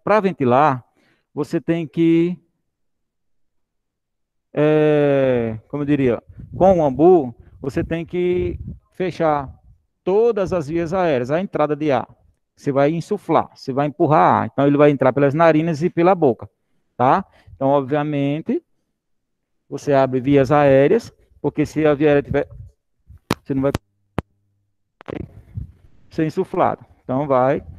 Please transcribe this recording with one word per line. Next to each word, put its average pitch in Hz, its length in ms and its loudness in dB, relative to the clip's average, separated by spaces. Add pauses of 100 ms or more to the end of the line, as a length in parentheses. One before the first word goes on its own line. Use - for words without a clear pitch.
pra 120 160 2
ventilar, 143 680 0 (480)
você 147 280 -6
tem 165 260 -4
que, 165 500 0 (2250)
é, 143 1160 0
como 147 160 -8
eu - 20 -8
diria, 135 360 0 (340)
com 180 240 4
o 156 40 2
ambu, 143 480 4 (280)
você 139 240 -6
tem 165 200 -6
que 180 540 -4 (320)
fechar 156 640 -4 (500)
todas 202 480 0
as 160 160 -4
vias 165 240 -4
aéreas, 147 400 -2
a 165 80 -2
entrada 151 340 -2
de 147 160 -4
ar. 123 180 -2 (460)
Você - 160 -6
vai 139 220 2
insuflar, 165 640 -2
você - 160 -10
vai 135 160 -2
empurrar 151 540 2
ar. 110 40 -4
Então, 135 180 -2
ele 143 120 2
vai 147 140 6
entrar 131 220 2
pelas 139 220 0
narinas 160 480 2
e 175 80 0
pela 175 240 2
boca, 135 340 0 (480)
tá? 147 280 0 (300)
Então, 135 140 -4
obviamente, 147 960 -2 (1040)
você 143 240 -6
abre 131 280 2
vias 135 320 2
aéreas, 147 600 2 (300)
porque 147 240 -4
se 151 180 -4
a 151 80 4
via 143 160 0
aérea 143 140 2
tiver, - 260 -4 (920)
você - 100 -8
não 135 100 -4
vai 139 100 0 (2250)
ser - 160 -6
insuflado. 156 600 -4 (160)
Então, 135 240 -6
vai, 135 400 0 (120)